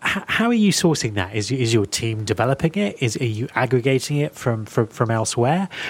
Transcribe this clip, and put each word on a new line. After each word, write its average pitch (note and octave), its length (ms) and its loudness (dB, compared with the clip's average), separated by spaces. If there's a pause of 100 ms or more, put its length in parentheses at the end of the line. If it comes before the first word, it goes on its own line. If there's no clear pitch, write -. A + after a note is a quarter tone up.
h-, - 240 -4
how A3+ 200 0
are A#3+ 60 2
you G#3 200 4
sourcing C3+ 400 0
that? G2 200 -2
Is, G#2+ 160 -2
is B2 240 0
your G#2+ 120 4
team A2 400 -4
developing B2+ 500 0
it? G3+ 260 -2
Is, B2 140 0
are - 80 -4
you A2+ 320 -2
aggregating B2+ 640 2
it D3 180 -2
from, A2 300 -2
from, A2+ 220 0
from A2+ 220 -2
elsewhere? A#2+ 600 0 (200)